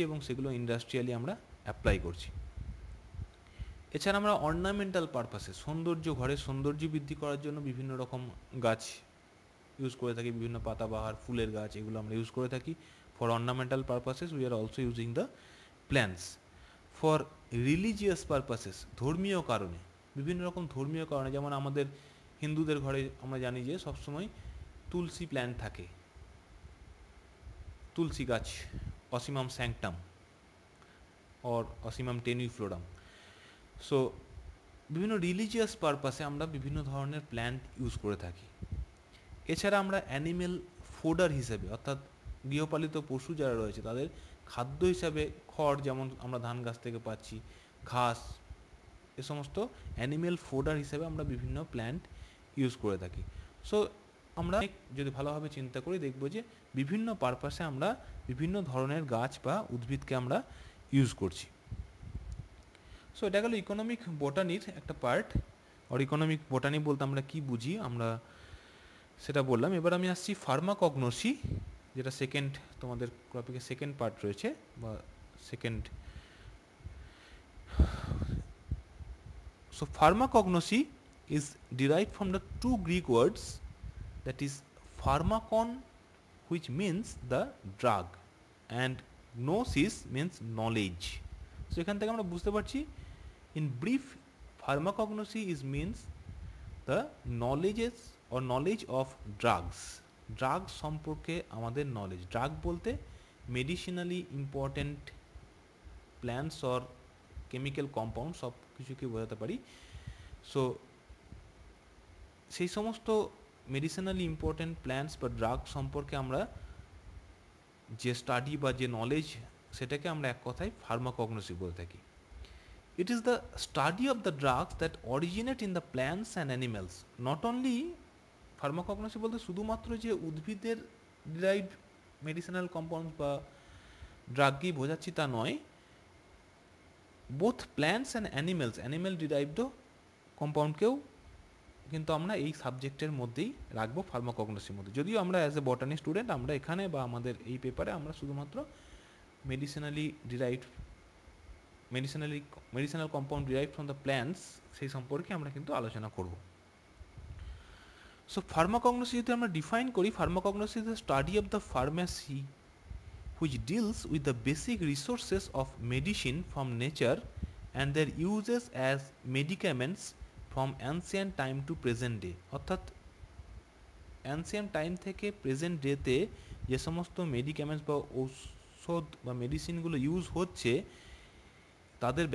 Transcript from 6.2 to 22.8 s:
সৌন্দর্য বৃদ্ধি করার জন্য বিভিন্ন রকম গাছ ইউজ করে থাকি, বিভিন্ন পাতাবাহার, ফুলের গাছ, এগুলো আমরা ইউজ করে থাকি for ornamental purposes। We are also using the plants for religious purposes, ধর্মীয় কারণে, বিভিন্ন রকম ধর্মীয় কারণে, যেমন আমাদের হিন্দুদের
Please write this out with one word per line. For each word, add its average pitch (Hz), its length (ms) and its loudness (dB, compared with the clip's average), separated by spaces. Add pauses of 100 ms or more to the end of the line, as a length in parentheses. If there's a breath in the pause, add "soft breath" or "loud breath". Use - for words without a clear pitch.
সৌন্দর্য 139 360 0 (120)
বৃদ্ধি 147 280 -2
করার 143 240 0
জন্য 147 120 -4 (120)
বিভিন্ন 131 220 -4 (100)
রকম 127 200 -4 (440)
গাছ 110 180 6 (1000)
ইউজ 131 200 0
করে 123 160 2
থাকি, 120 200 -2
বিভিন্ন 117 200 -2 (100)
পাতাবাহার, 110 560 0
ফুলের 117 340 2
গাছ, 107 220 -2
এগুলো 110 220 -4
আমরা 107 180 -4
ইউজ 113 180 0
করে 127 180 2
থাকি 143 180 -4 (440 loud breath)
for 117 100 4 (100)
ornamental 127 440 2 (100)
purposes। 131 360 0 (100)
We 131 100 2
are 120 140 2
also 110 180 -4 (120)
using 117 180 -2 (100)
the 226 60 4 (640 loud breath)
plants 98 340 4 (760 loud breath)
for 156 180 8 (520)
religious 196 500 4 (120)
purposes, 123 440 0 (280)
ধর্মীয় 180 360 2 (120)
কারণে, 95 280 0 (380)
বিভিন্ন 175 300 0
রকম 175 160 -4 (120)
ধর্মীয় 151 360 -2
কারণে, 135 240 0
যেমন 143 240 0
আমাদের 139 260 2 (560 loud breath)
হিন্দুদের 151 440 2